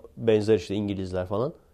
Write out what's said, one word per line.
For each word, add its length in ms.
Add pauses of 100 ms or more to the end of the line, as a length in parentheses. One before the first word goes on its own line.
(160)
benzer 380
işte 200
İngilizler 520
falan. 260 (220)